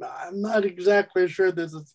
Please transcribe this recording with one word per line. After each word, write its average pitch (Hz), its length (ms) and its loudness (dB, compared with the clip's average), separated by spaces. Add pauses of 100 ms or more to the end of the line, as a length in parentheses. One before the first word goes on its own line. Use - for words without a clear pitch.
I'm 180 360 -10
not 214 240 0
exactly 185 640 2
sure 185 220 2
this 165 220 -6
is 151 220 -16